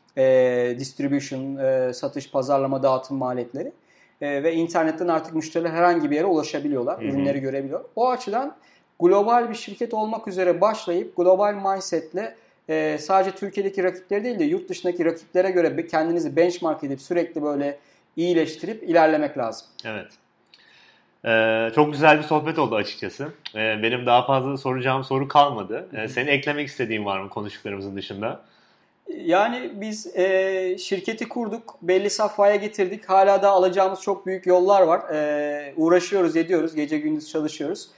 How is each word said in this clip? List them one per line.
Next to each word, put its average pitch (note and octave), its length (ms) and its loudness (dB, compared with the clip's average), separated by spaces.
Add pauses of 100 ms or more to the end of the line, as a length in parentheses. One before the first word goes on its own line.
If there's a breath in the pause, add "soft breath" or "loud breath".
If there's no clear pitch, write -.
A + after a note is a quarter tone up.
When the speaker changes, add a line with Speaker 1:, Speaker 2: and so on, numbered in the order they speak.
(180 soft breath)
Speaker 1:
E, B2+ 640 4
distribution, C#3 800 -4
e, C3 360 0
satış, C#3 380 -8
pazarlama, C3+ 520 0
dağıtım C3+ 340 0
maliyetleri. B2+ 540 -6 (500 soft breath)
E, C#3+ 220 -2
ve E3 100 2
internetten E3 540 0
artık D#3+ 280 -2
müşteriler E3 340 -2
herhangi E3 420 2
bir D3 40 2
yere D#3 100 0
ulaşabiliyorlar, D3 720 -2
Speaker 2:
Hı A2+ 40 -16
hı. A2 40 -6
Speaker 1:
ürünleri C#3 340 0
görebiliyor. C3+ 460 -6 (100)
O A#3+ 140 2
açıdan B3 460 -4 (440 soft breath)
global G#3 500 4
bir G#3+ 60 -8
şirket A3+ 380 -8
olmak A3 340 -4
üzere F3+ 340 0
başlayıp G3 560 0
global F#3 360 4
mindset'le, G3 800 -4 (360 soft breath)
e, D#3 280 -2
sadece F#3+ 340 2
Türkiye'deki G3 520 -4
rakipleri F#3 400 -2
değil A#3+ 160 -4
de E3 40 2
yurt D#3+ 260 -2
dışındaki F3 360 -2
rakiplere F3+ 460 0
göre D#3+ 260 2
be-, E3 100 -4
kendinizi D#3+ 480 -2
benchmark E3 480 0
edip C#3 180 -8
sürekli E3+ 420 -4
böyle C#3+ 340 -4 (380 soft breath)
iyileştirip E3+ 680 -2
ilerlemek D#3 540 2
lazım. A2+ 300 -6 (180)
Speaker 2:
Evet. G#2 220 -10 (1160 soft breath)
Ee, A2+ 500 2
çok D3+ 160 4
güzel D3+ 260 6
bir D3+ 60 -4
sohbet D#3 360 -2
oldu A#2+ 160 0
açıkçası. G#2 520 -6 (280)
Ee, G#2+ 280 -2
benim B2 220 -2
daha B2 200 6
fazla C3+ 320 0
soracağım C3 460 -2
soru C3+ 240 -2
kalmadı. C#3 640 2
Ee, - 40 -10
Speaker 1:
Hı G#2+ 60 -6
hı. A2 60 -6
Speaker 2:
senin B2+ 180 -2
eklemek C#3+ 400 0
istediğin A2 380 -4
var G2 140 -2
mı G2 100 -10
konuştuklarımızın G2+ 640 -10
dışında? G2+ 460 -8 (640 soft breath)
Speaker 1:
Yani A3+ 680 -2
biz, G#3+ 420 -10
e, F#3+ 600 0
şirketi A3 520 -6
kurduk, A3+ 520 -8
belli F#3+ 280 2
safhaya G3+ 460 4
getirdik. G3+ 540 -4
Hala G3 320 6
da G3 80 6
alacağımız F#3+ 520 4
çok G3 240 -4
büyük F#3 200 -6
yollar F#3 360 6
var. E3 320 2
E, D3 640 -2
uğraşıyoruz, F3 580 4
ediyoruz, E3 400 0
gece D3+ 220 -2
gündüz D3+ 320 -4
çalışıyoruz. D#3 680 -6